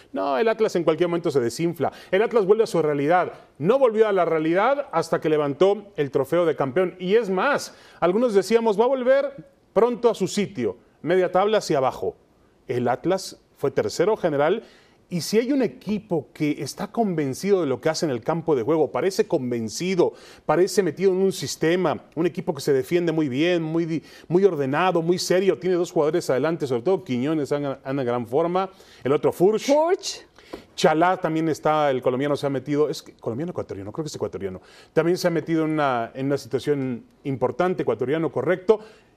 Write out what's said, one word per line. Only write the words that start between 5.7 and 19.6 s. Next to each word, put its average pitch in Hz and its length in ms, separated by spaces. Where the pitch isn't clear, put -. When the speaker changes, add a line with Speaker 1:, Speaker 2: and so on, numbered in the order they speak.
Speaker 1:
el 143 140
trofeo 165 340
de 156 120
campeón. 160 420
Y 185 180
es 226 140
más, 185 440
algunos 208 340
decíamos, 220 440
"Va 226 60
a 247 40
volver 269 440
pronto 233 380
a 208 40
su 190 140
sitio, 127 480
media 180 320
tabla 208 260
hacia 165 200
abajo". 123 360
El 123 200
Atlas 165 520
fue 139 140
tercero 156 480
general. 160 440
Y 180 120
si 208 180
hay 247 140
un 285 80
equipo 196 720
que 151 300
está 180 280
convencido 185 680
de 165 60
lo 127 160
que 156 80
hace 160 160
en 151 40
el 120 120
campo 165 340
de 185 60
juego, 156 280
parece 190 380
convencido, 131 840